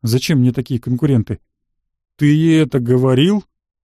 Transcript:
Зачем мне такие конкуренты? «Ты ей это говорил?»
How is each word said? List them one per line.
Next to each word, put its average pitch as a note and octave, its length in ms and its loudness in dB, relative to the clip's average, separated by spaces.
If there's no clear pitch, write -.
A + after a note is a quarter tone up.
Зачем B2+ 380 0
мне B2 120 2
такие B2 280 -6
конкуренты? B2 600 -2
«Ты D3 120 -2
ей D#3 360 2
это C#3+ 160 -2
говорил?» C3 640 0